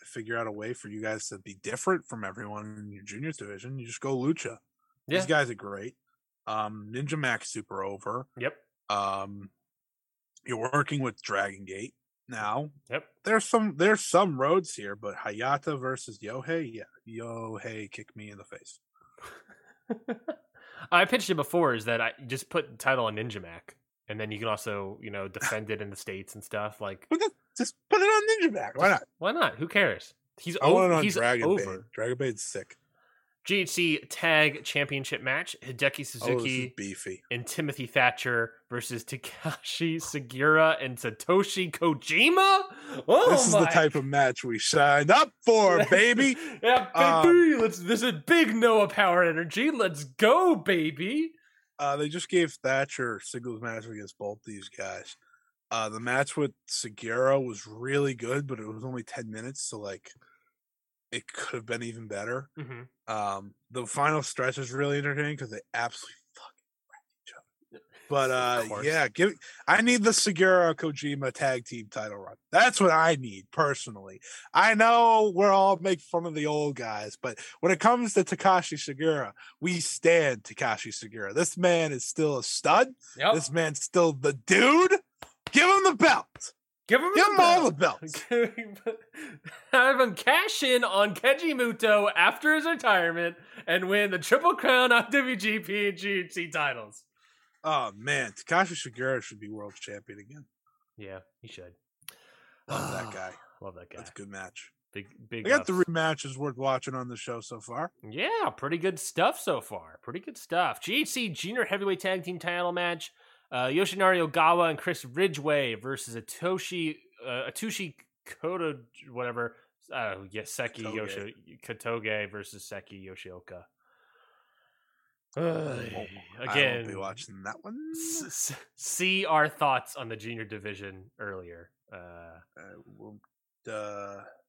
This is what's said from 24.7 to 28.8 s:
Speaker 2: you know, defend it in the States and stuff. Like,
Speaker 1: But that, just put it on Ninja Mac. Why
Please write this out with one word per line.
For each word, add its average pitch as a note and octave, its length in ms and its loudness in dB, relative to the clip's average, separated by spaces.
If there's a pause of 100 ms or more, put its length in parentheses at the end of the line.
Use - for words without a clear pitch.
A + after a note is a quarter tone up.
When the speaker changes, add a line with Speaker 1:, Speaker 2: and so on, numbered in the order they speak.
Speaker 2:
you A2 100 -12
know, G2+ 160 -8
defend G#2 420 -6
it G#2 120 -4
in G2+ 80 -10
the G2 60 -14
States G2 400 -12
and G#2 80 -16
stuff. G#2+ 380 -8
Like, F#2+ 280 -10
Speaker 1:
But E4 100 -2
that, G#4 120 -2 (260)
just - 180 -6 (140)
put G#4 120 4
it G4 40 4
on G#4+ 440 2
Ninja G#3 40 -2
Mac. - 240 -8
Why F#3 120 4